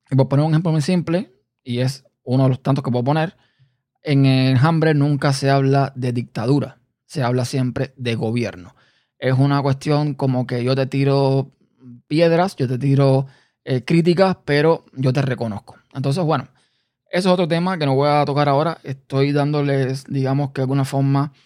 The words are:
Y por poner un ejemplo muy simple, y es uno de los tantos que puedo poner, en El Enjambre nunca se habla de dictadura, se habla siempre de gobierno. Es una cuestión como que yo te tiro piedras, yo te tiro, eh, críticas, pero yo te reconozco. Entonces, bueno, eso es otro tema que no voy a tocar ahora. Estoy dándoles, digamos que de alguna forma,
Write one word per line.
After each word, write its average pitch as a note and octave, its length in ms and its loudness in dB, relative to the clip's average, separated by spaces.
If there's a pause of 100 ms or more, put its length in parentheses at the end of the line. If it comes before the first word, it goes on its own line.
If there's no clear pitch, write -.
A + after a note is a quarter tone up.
(100)
Y C3 60 0
por C3 120 4
poner C#3+ 180 0
un D#3 60 -2
ejemplo D#3+ 200 0
muy D#3 100 0
simple, F3+ 500 -2 (320)
y A#2+ 160 -4
es C3 240 -4 (180)
uno C3 220 0
de C3 60 4
los B2+ 120 -2
tantos C#3+ 220 -2
que C3 60 -4
puedo B2 140 -2
poner, D#3 320 -2 (680)
en C#3 220 4
El C3 260 4
Enjambre D#3 420 2
nunca C#3+ 380 2
se C#3 180 -2
habla C#3 460 2
de B2 160 -4
dictadura, B2 680 -4 (280)
se C#3+ 160 -6
habla B2 240 0
siempre B2+ 500 -4
de A#2+ 180 -4
gobierno. A2 640 -6 (420)
Es C3 140 -2
una C#3 300 2
cuestión C#3+ 520 -2
como B2+ 320 -2
que A#2+ 160 -4
yo B2+ 140 -2
te C3+ 100 -2
tiro C3+ 640 0 (560)
piedras, E3+ 500 2
yo B2 120 -2
te B2+ 100 -4
tiro, C3+ 480 2 (380)
eh, B2+ 180 -4
críticas, F3 600 2
pero D3 480 2
yo C3 220 0
te C#3 80 0
reconozco. A#2 540 -6 (180)
Entonces, C#3 280 -2
bueno, D3 260 -2 (600)
eso F#3 200 0
es - 20 4
otro F3 160 0
tema E3+ 300 -2
que D3+ 80 -2
no C3+ 80 0
voy C#3+ 160 2
a D3 160 2
tocar C#3+ 220 0
ahora. D#3 340 0
Estoy C#3 500 -2
dándoles, C#3 720 -2
digamos C#3 440 -2
que C3+ 100 -6
de C3 40 -2
alguna C3+ 200 0
forma, C#3 480 0 (140)